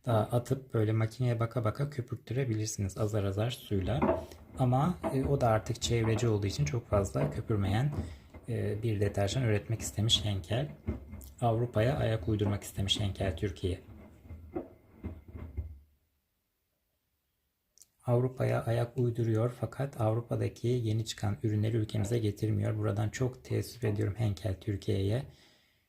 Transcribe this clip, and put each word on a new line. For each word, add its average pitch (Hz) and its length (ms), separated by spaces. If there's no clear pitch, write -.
daha 113 140
atıp 123 540
böyle 110 180
makineye 113 480
baka 117 240
baka 139 260
köpürttürebilirsiniz 110 1080
azar 107 260
azar 101 280
suyla. - 760
Ama, 135 400
e, 135 100
o 139 180
da 127 60
artık 110 340
çevreci 113 460
olduğu 104 200
için 143 180
çok 120 220
fazla 101 440
köpürmeyen, 107 640
e, 107 340
bir 110 160
deterjan 101 440
üretmek 110 380
istemiş - 440
Henkel. 107 440
Avrupa'ya 120 560
ayak 113 300
uydurmak 104 360
istemiş - 360
Henkel 98 380
Türkiye. 95 440
Avrupa'ya 123 580
ayak 117 340
uyduruyor 117 640
fakat 135 420
Avrupa'daki 110 680
yeni 113 380
çıkan - 380
ürünleri 107 340
ülkemize 107 420
getirmiyor. 107 580
Buradan 107 320
çok 127 340
teessüf - 400
ediyorum 104 340
Henkel 101 440
Türkiye'ye. 104 640